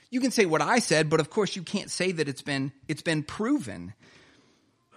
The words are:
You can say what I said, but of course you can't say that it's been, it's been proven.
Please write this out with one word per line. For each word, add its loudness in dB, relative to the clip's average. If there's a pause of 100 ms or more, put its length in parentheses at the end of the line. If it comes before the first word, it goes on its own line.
(120)
You 0
can 0
say 4
what 4
I 4
said, 4
but 4
of -2
course 0
you -10
can't -6
say -2
that -2
it's -8
been, -2 (160)
it's -4
been 0
proven. -4 (1040)